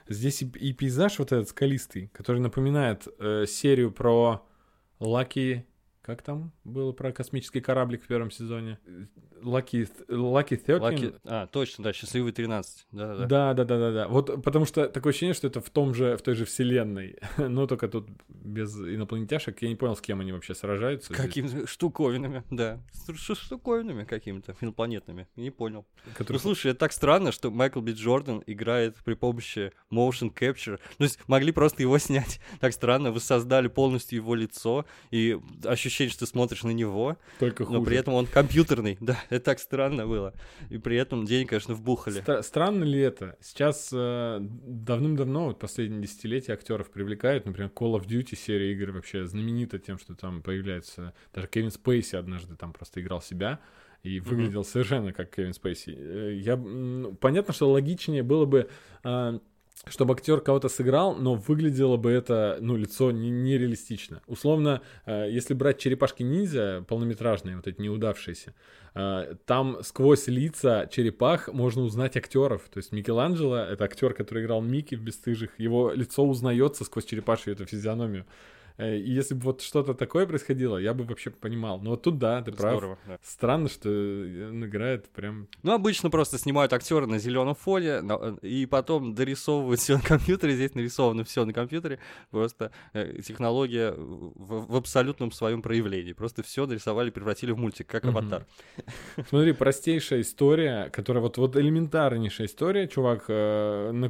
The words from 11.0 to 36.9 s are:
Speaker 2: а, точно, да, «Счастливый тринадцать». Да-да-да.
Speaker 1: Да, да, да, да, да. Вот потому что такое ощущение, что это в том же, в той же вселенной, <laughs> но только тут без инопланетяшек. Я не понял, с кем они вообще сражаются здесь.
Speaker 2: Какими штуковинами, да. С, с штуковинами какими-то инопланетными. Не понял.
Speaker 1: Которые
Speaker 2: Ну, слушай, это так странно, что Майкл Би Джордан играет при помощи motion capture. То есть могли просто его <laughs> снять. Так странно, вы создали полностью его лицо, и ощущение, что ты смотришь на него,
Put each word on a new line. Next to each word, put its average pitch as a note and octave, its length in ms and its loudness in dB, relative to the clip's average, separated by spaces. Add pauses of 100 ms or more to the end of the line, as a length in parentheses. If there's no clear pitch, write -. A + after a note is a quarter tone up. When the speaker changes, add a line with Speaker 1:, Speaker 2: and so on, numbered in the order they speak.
Speaker 2:
а, A2 220 -4
точно, C3 360 -4
да, G#2 100 -2
«Счастливый A#2+ 380 -2
тринадцать». A2+ 600 -6
Да-да-да. G#2 360 -6
Speaker 1:
Да, C#3 260 6
да, B2 100 2
да, A#2 160 2
да, A#2 120 2
да. G#2+ 160 0
Вот C3+ 360 2
потому D#3 220 4
что D3 220 0
такое C#3+ 240 0
ощущение, F3 220 0
что - 140 -2
это B2+ 140 -4
в - 80 -16
том C#3 260 2
же, B2 220 2
в - 40 -8
той B2 140 0
же A2+ 100 -2
вселенной, G#2+ 720 -2 (100)
<laughs> - 100 -6
но C3+ 300 2
только A#2+ 200 -2
тут G#2+ 200 -6 (200)
без G#2 500 -8
инопланетяшек. G#2+ 840 -4
Я A#2 80 -2
не A2+ 60 -2
понял, A#2 200 0
с - 60 -16
кем G2 200 -4
они F#2+ 100 -6
вообще F#2 240 -10
сражаются G#2+ 580 -4
здесь. C3 120 -2
Speaker 2:
Какими C3 400 -4
штуковинами, C3 840 -2
да. A#2 280 -2 (140)
С, - 200 -12
с G3 240 -6
штуковинами A3+ 680 -4
какими-то G2 560 -8
инопланетными. G#2+ 760 -6
Не B2 160 -8
понял. G#2+ 340 -8 (280)
Speaker 1:
Которые A#2+ 220 -6
Speaker 2:
Ну, C3 40 0
слушай, F3+ 320 0
это B2 100 -4
так D#3 120 2
странно, D3+ 380 4
что B2 200 -4
Майкл B2+ 300 0
Би A2+ 120 -4
Джордан A#2+ 520 0
играет A2+ 580 0
при A#2 120 -2
помощи A#2 560 -4 (200)
motion B2 420 2
capture. B2 440 -2 (200)
То C#3+ 60 2
есть - 240 0
могли C3+ 240 6
просто D3+ 300 4
его C3 160 6
<laughs> - 20 6
снять. C3+ 400 0 (200)
Так B2+ 140 2
странно, B2 380 2
вы A#2 80 -2
создали B2+ 480 4
полностью B2+ 520 0
его A2+ 160 0
лицо, A#2 500 -2 (260)
и A2+ 260 2 (260)
ощущение, B2 480 0
что - 140 -4
ты - 60 -10
смотришь A#2+ 320 0
на A#2 80 0
него, A2+ 460 0 (220)